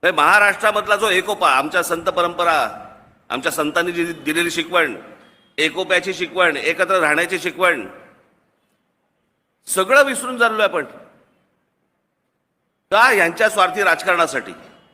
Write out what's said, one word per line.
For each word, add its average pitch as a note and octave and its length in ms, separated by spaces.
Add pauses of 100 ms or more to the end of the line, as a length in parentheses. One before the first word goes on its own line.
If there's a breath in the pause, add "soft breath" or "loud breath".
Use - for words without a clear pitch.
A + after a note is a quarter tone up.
हे F3+ 80
महाराष्ट्रामधला G3+ 840
जो G#3 140
एकोपा, F#3 420
आमच्या D#3 320
संत E3+ 200
परंपरा, E3+ 840 (420)
आमच्या C3 220
संतांनी E3 400
जी E3+ 140
दिलेली D#3+ 460
शिकवण, E3 440 (640 soft breath)
एकोप्याची F3 560
शिकवण, E3 440
एकत्र E3+ 420
राहण्याची E3+ 400
शिकवण, D#3 480 (1800)
सगळं A#3 360
विसरून C4 360
चाललोय A3 240
आपण. F3 220 (2000)
का? A#3 200
यांच्या F#3+ 380
स्वार्थी G3+ 340
राजकारणासाठी. E3+ 680 (420)